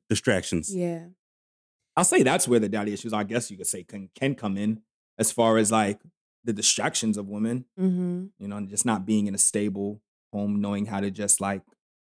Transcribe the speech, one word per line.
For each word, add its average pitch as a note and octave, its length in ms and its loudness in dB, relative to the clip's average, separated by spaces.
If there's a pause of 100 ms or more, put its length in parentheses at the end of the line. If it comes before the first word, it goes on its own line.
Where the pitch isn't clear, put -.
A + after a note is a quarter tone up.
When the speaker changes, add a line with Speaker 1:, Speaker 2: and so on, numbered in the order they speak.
Speaker 1:
distractions. G2 640 0
Speaker 2:
Yeah. E3+ 340 -6 (880)
Speaker 3:
I'll F3+ 80 4
say C#4+ 180 6
that's C#3 240 4
where A#2+ 120 6
the G#2+ 100 2
daddy G#2 240 -2
issues, A2 200 -8
I G#2 120 0
guess A2+ 260 -4
you F#2+ 60 -14
could F#2 100 -6
say, F2+ 160 -4
can, G2 320 -14
can C3+ 200 0
come G2+ 220 -4
in G#2+ 240 -2 (360)
as A2 140 2
far A2+ 260 4
as, G#2+ 140 4
like, G#2 280 2 (460)
the A#2+ 80 -2
distractions A2+ 640 0
of G2+ 100 -8
women, A2+ 380 -4 (140)
Speaker 2:
Mm-hmm. F3+ 460 0 (140)
Speaker 3:
you G2+ 80 -10
know, G2+ 100 -8
and G#2 120 -8
just G2+ 160 -4
not G#2+ 200 0
being G#2+ 220 2
in G2+ 80 -6
a G2+ 40 -2
stable G#2 600 -2 (300)
home, G#2 300 -2
knowing G2+ 240 -2
how G2 160 -4
to G2+ 100 0
just, G2+ 300 -2
like, C#3 220 -4 (400)